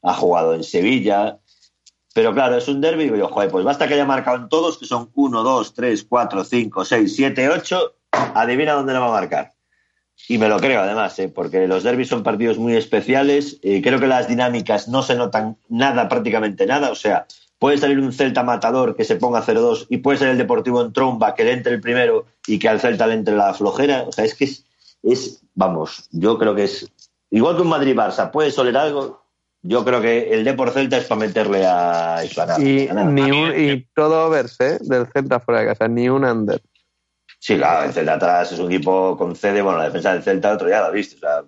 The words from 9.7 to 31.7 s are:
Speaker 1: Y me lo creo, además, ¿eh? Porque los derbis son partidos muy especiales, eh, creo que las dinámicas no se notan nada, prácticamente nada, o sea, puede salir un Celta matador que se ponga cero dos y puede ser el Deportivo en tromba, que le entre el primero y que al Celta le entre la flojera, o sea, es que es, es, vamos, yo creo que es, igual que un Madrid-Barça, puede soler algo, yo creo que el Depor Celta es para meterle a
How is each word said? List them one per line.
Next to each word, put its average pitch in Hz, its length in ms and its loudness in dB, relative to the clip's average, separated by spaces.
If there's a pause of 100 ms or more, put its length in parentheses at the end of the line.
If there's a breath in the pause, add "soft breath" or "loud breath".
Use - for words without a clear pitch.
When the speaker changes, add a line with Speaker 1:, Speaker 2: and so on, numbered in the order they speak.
Speaker 1:
Y 120 100 -2
me 110 120 4
lo 143 100 2
creo, 131 220 2
además, 101 380 -2
¿eh? 92 140 -4
Porque 92 340 -2
los 92 160 0
derbis 123 260 0
son 120 120 -2
partidos 110 360 0
muy 117 180 0
especiales, 135 880 0
eh, 98 180 2
creo 123 180 0
que 131 80 0
las 127 200 0
dinámicas 117 640 -2
no 131 140 0
se 127 120 0
notan 110 420 -4 (120)
nada, 120 400 0
prácticamente 107 560 0
nada, 135 260 0
o 101 40 -6
sea, - 300 -2 (320 loud breath)
puede 143 200 2
salir 143 220 2
un 135 120 -2
Celta 127 320 0
matador 117 540 0
que 110 80 0
se 151 100 0
ponga 120 260 0
cero 113 200 0
dos 117 280 0
y 123 80 -2
puede 139 200 0
ser 139 120 0
el 127 80 2
Deportivo 120 440 0
en 117 100 -4
tromba, 120 420 0
que 113 120 2
le 123 80 2
entre 123 200 -2
el 113 80 -4
primero 120 440 2 (200)
y 110 140 -2
que 110 80 0
al 110 140 2
Celta 117 260 2
le 113 60 2
entre 107 220 0
la 101 180 2
flojera, 123 500 0
o - 80 -10
sea, 110 140 -2
es 110 100 -2
que - 100 -2
es, - 200 -10 (360 soft breath)
es, - 420 -2 (120)
vamos, 90 560 -4
yo 110 260 0
creo 110 180 0
que 101 100 0
es, - 260 -8 (380)
igual 123 260 2
que 175 60 0
un 170 80 2
Madrid-Barça, 127 640 0
puede 151 200 0
soler 123 260 0
algo, 143 440 -2 (420)
yo 107 220 0
creo 123 160 2
que 117 320 0
el 110 100 0
Depor 123 280 0
Celta 135 260 0
es 120 80 -2
para 107 140 -2
meterle 101 460 0
a 85 580 0